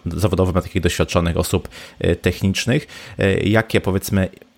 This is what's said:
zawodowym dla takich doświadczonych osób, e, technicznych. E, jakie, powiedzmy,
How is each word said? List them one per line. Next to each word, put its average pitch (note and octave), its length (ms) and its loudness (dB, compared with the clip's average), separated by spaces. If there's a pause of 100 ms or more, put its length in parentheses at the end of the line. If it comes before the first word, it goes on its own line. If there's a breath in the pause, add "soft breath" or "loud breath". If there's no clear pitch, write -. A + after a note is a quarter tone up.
zawodowym F2+ 480 2
dla F2+ 80 2
takich - 200 -4
doświadczonych E2+ 560 0
osób, E2+ 300 -2 (320 loud breath)
e, F2 160 2
technicznych. G2 720 0 (320 loud breath)
E, G2 200 2
jakie, G#2+ 420 2
powiedzmy, F#2+ 480 0 (280)